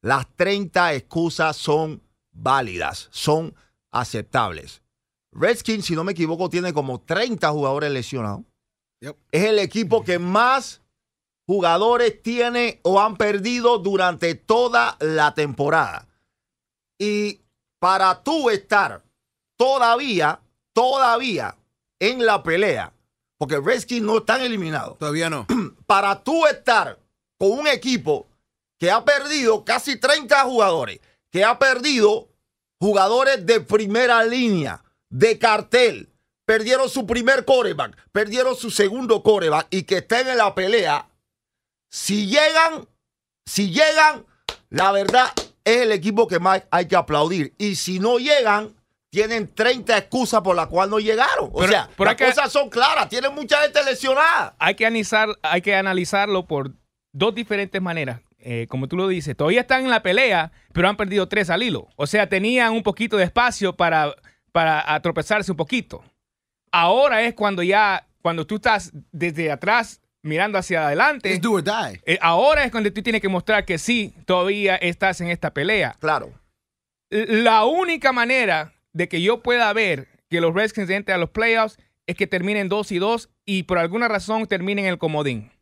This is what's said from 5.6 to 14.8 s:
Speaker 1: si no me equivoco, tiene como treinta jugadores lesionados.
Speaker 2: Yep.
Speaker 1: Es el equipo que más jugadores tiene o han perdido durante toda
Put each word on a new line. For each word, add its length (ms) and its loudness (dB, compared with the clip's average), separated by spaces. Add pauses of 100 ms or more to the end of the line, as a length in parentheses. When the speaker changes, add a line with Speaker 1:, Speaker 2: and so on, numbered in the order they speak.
Speaker 1:
si 100 -4
no 80 -4
me 100 -4
equivoco, 360 -4
tiene 240 -4
como 260 -4
treinta 520 -2
jugadores 400 -2
lesionados. 500 -8 (600)
Speaker 2:
Yep. 140 -16 (160)
Speaker 1:
Es 120 0
el 160 2
equipo 440 -2
que 140 -2
más 640 0 (640)
jugadores 760 2
tiene 600 -2
o 160 4
han 180 0
perdido 600 0
durante 560 -2
toda 640 0